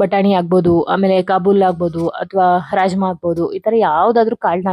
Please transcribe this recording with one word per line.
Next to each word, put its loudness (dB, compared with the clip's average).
ಬಟಾಣಿ 0
ಆಗ್ಬೋದು, 2
ಆಮೇಲೆ 0
ಕಾಬೂಲ್ 2
ಆಗ್ಬೋದು, -2
ಅಥವಾ 0
ರಾಜ್ಮಾ 0
ಆಗ್ಬೋದು, -4
ಈ -8
ತರ -2
ಯಾವ್ದಾದ್ರು 2
ಕಾಳನ್ನ -2